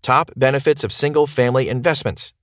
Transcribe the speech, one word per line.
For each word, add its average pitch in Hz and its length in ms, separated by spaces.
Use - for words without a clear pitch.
Top 139 340
benefits 135 480
of 101 80
single-family 143 760
investments. 127 720